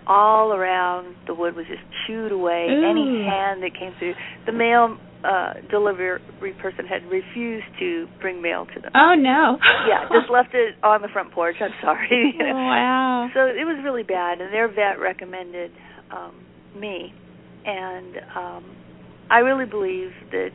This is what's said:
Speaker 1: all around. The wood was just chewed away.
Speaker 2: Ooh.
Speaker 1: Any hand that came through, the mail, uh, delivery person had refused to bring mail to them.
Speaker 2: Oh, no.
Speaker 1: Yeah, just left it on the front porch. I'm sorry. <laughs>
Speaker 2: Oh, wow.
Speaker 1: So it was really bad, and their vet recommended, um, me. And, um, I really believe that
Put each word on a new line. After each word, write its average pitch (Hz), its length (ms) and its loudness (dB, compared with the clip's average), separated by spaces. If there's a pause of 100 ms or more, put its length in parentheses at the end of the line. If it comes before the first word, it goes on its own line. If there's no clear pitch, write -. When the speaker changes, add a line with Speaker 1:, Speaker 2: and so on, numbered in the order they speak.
Speaker 1:
all 214 460 6
around. 180 640 -2 (120)
The 175 60 -6
wood 170 220 -4
was 165 120 -10
just - 120 -12 (260)
chewed 220 280 -6
away. 170 360 0
Speaker 2:
Ooh. 294 140 2
Speaker 1:
Any 285 400 0
hand 196 400 -2
that 180 80 -6
came 185 260 -12
through, 175 180 -6 (300)
the 226 60 -4
mail, 233 460 4 (260)
uh, 185 300 0 (180)
delivery 185 480 0 (420)
person 185 240 -8
had 180 240 -8
refused 214 580 -6 (120)
to 175 280 -4 (120)
bring 185 220 -6
mail 170 240 -4 (100)
to - 60 -14
them. - 140 -14
Speaker 2:
Oh, 330 220 8
no. 262 420 4 (280)
Speaker 1:
Yeah, 196 240 2
just 233 180 6
left 247 240 4
it 233 300 2
on 214 180 6
the 208 60 -6
front 196 240 -6
porch. 170 300 -2
I'm 208 100 -2 (100)
sorry. 247 560 2
<laughs> - 40 0
Speaker 2:
Oh, - 120 0
wow. 254 800 2
Speaker 1:
So 262 120 4
it 254 180 -2
was 320 180 -4
really 254 220 -4
bad, 180 380 -2
and 190 120 -10
their 226 140 2
vet 202 320 0
recommended, 180 720 -8 (400)
um, 175 240 -14 (420)
me. 190 360 -12 (520)
And, 185 500 -10 (200)
um, 175 400 -12 (560)
I 233 80 8
really 262 260 2
believe 190 440 -6 (220)
that - 240 -4